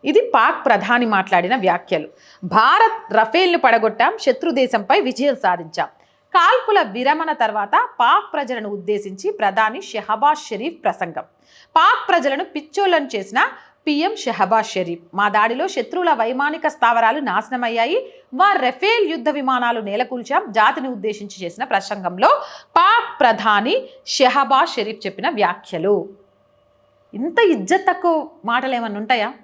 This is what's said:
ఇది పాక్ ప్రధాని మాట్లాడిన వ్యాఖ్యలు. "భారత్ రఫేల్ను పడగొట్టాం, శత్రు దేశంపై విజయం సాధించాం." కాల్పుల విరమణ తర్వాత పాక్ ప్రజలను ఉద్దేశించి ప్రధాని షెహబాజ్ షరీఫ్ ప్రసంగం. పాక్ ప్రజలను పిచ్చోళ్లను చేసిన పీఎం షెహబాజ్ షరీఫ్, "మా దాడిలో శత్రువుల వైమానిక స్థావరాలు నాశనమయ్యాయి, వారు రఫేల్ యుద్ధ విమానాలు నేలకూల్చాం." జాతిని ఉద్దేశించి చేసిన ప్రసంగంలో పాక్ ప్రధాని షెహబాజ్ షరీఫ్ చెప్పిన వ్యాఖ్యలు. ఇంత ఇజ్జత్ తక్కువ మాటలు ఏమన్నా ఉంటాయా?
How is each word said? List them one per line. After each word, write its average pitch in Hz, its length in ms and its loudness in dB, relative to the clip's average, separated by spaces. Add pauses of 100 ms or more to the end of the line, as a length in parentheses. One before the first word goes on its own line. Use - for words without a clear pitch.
ఇది 392 300 2
పాక్ 247 300 2
ప్రధాని 233 400 2
మాట్లాడిన 190 500 0
వ్యాఖ్యలు. 180 520 -2 (360)
"భారత్ 262 680 2
రఫేల్ను 339 440 4
పడగొట్టాం, 233 640 2
శత్రు 320 300 0
దేశంపై 247 500 0
విజయం 262 340 -2
సాధించాం." 175 520 -4 (480)
కాల్పుల 415 460 4
విరమణ 277 500 -2
తర్వాత 220 580 0 (100)
పాక్ 320 340 2
ప్రజలను 240 360 -6
ఉద్దేశించి 202 600 -6
ప్రధాని 220 500 0
షెహబాజ్ 220 580 -2
షరీఫ్ 226 440 -10
ప్రసంగం. 170 400 -4 (520)
పాక్ 403 340 4
ప్రజలను 277 340 0
పిచ్చోళ్లను 311 720 -2
చేసిన 214 320 0 (400)
పీఎం 320 280 0
షెహబాజ్ 214 520 0
షరీఫ్, 170 480 -6
"మా 202 140 2
దాడిలో 233 380 0
శత్రువుల 339 460 -2
వైమానిక 269 540 -2
స్థావరాలు 233 520 2
నాశనమయ్యాయి, 240 960 -2 (200)
వారు 370 260 4
రఫేల్ 370 520 0
యుద్ధ 302 180 -2
విమానాలు 254 520 0
నేలకూల్చాం." 247 680 -4
జాతిని 233 360 2
ఉద్దేశించి 208 580 -8
చేసిన 175 180 -8
ప్రసంగంలో 196 800 0 (360)
పాక్ 427 420 2
ప్రధాని 226 680 2 (180)
షెహబాజ్ 269 600 2
షరీఫ్ 220 360 -6
చెప్పిన 233 240 -4
వ్యాఖ్యలు. 190 800 -2 (1040)
ఇంత 311 260 -4
ఇజ్జత్ 339 500 2
తక్కువ 349 400 -2 (160)
మాటలు 262 300 -2
ఏమన్నా 214 240 -6
ఉంటాయా? 220 340 -6 (100)